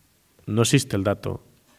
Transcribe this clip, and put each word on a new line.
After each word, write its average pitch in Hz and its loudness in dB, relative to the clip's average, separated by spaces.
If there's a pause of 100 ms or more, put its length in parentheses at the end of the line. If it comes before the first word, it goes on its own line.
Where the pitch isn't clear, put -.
(460)
No 110 2
existe 127 2
el 98 -2
dato, 98 -4 (340)